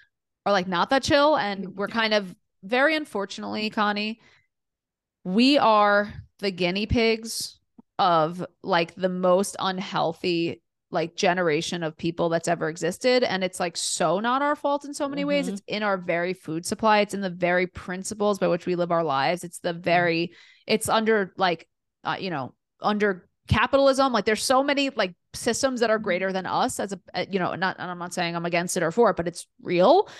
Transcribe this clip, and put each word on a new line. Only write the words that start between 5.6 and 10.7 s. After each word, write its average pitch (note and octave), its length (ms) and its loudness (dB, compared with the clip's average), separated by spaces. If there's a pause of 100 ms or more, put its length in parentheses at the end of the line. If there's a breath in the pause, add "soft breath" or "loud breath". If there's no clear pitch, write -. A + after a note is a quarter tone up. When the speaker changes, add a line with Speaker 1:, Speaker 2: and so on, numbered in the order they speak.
Speaker 1:
the G3 120 -2
guinea F3+ 360 -2
pigs A3+ 720 -2 (400)
of, F3 440 2 (200)
like, E3+ 320 0
the F#3 140 -2
most F#3 500 2
unhealthy, F3 1040 -2 (280)